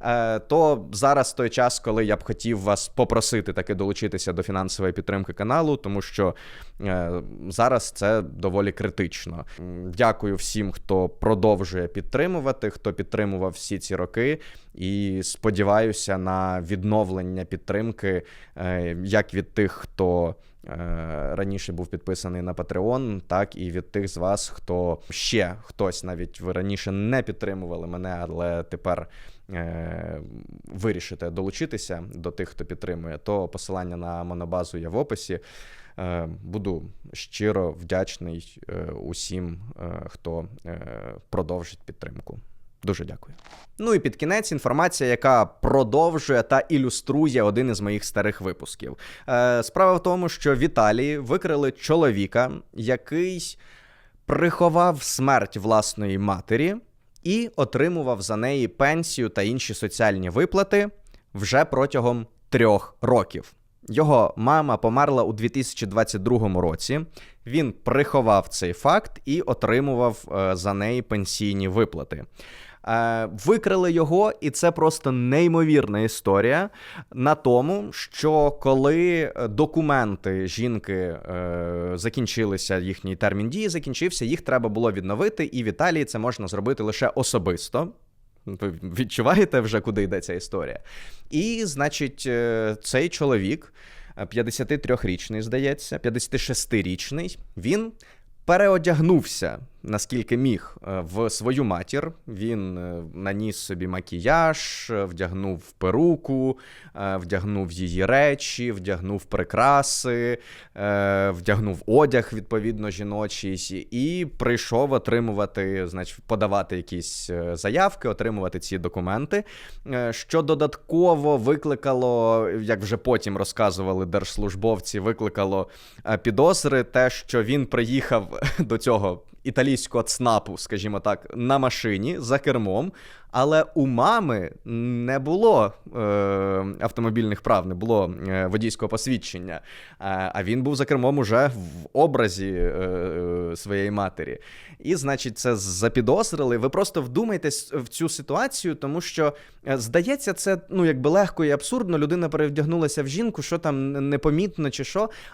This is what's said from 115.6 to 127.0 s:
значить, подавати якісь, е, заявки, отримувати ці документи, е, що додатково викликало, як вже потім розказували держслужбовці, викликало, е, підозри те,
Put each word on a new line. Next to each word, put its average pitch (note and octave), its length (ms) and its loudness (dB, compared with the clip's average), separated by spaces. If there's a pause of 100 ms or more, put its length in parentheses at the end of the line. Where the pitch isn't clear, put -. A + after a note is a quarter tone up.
значить, F2+ 400 -10
подавати G2+ 500 0
якісь, - 520 -8
е, F2 260 -4
заявки, C3 540 0
отримувати G2 500 -4
ці F#2+ 180 -6
документи, G2 640 -2 (440)
е, B2 260 -2
що - 280 0
додатково D3+ 960 2
викликало, B2 1120 2
як G#2+ 320 0
вже G#2+ 160 -2
потім A2 400 0
розказували F#2+ 680 0
держслужбовці, G2 920 -2
викликало, G2 720 0 (360)
е, A2 120 2
підозри C3+ 640 4
те, B2+ 260 4